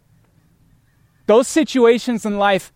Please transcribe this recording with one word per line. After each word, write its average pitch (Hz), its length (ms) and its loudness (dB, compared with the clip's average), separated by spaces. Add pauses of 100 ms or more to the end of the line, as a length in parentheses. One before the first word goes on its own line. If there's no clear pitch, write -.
(1300)
Those 226 200 2
situations 240 760 0
in 208 140 -6
life 202 380 -2